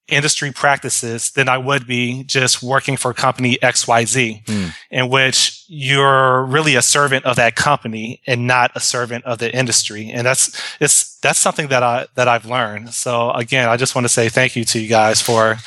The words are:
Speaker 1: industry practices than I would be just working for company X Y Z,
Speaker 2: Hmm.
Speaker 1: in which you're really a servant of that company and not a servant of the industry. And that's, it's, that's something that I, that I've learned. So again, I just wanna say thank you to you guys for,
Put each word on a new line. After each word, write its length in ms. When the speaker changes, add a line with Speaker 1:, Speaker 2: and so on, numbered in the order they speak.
Speaker 1:
industry 420
practices 800
than 180
I 80
would 300
be 380
just 400
working 320
for 180
company 480
X 240
Y 200
Z, 420
Speaker 2:
Hmm. 180
Speaker 1:
in 180
which 600
you're 800
really 280
a 80
servant 440
of 100
that 180
company 720
and 220
not 260
a 60
servant 440
of 140
the 180
industry. 540
And 160
that's, 340
it's, 400
that's 180
something 300
that 160
I, 320
that 100
I've 180
learned. 480
So 380
again, 380
I 80
just 180
wanna 140
say 200
thank 280
you 80
to 160
you 80
guys 340
for, 440